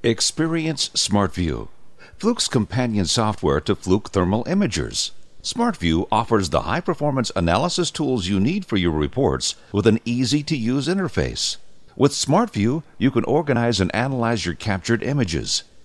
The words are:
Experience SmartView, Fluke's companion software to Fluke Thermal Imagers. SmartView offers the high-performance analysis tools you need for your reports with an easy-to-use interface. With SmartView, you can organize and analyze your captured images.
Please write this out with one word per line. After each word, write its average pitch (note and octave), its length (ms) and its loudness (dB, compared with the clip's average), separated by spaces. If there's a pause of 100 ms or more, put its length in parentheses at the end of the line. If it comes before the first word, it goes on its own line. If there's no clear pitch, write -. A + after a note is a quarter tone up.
Experience D#3+ 840 0
SmartView, F2 760 0 (500)
Fluke's A#3 300 0
companion A2+ 580 0
software F#2+ 560 2
to G2+ 140 0
Fluke F#2+ 340 0
Thermal G2 360 2
Imagers. C#3 680 -2 (320)
SmartView A3 680 0
offers G#2+ 380 2
the C2+ 120 2
high-performance C#3+ 760 -2
analysis A2+ 540 2
tools B2+ 380 -2
you G2 120 2
need F3+ 260 0
for A2 120 -2
your F2 140 2
reports D2+ 640 0 (160)
with G2+ 160 4
an A2+ 180 6
easy-to-use C3 840 0
interface. D3+ 680 -2 (380)
With C#3 160 2
SmartView, C#3+ 720 0 (140)
you C3 140 2
can A#2 140 0
organize A#2+ 560 0
and F#2 120 0
analyze A#2 520 -2
your E2+ 100 -4
captured G#2+ 480 -2
images. F#2 600 -2 (220)